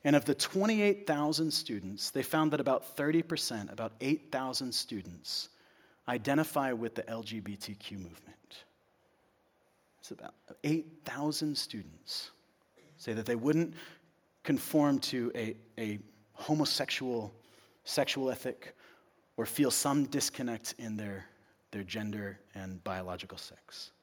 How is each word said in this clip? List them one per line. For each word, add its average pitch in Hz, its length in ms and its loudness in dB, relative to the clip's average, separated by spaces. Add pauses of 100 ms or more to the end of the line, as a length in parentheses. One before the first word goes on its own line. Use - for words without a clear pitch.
And 143 120 8
of 143 100 8
the 147 100 4
twenty-eight 208 720 4
thousand 151 440 2
students, 101 600 -4
they 135 100 0
found 156 320 2
that 147 80 2
about - 340 2
thirty 156 280 2
percent, 127 480 -4
about 110 280 -6
eight 139 320 0
thousand 131 420 -2
students, - 760 -6 (580)
identify 135 640 2
with 113 220 -2
the - 160 -6
L 113 140 -6
G 110 160 -6
B 101 160 -6
T - 180 -10
Q 101 240 -12
movement. - 680 -16 (1400)
It's - 120 -16
about - 240 -12 (280)
eight 156 240 2 (160)
thousand 147 540 -2
students - 760 -8 (640)
say - 180 -6
that 110 120 -2
they 120 100 4
wouldn't 156 380 4 (680)
conform 143 560 4
to 120 360 0
a, 110 220 -4 (200)
a 107 220 -2 (340)
homosexual 127 1000 0 (500)
sexual 135 460 2
ethic - 480 -6 (580)
or 113 100 0
feel 135 260 4
some 143 340 4
disconnect 120 720 -2
in 113 180 -6
their, 101 300 -6 (460)
their 101 120 -6
gender 104 560 -6 (160)
and 95 300 -8
biological 92 520 -6
sex. - 540 -16 (120)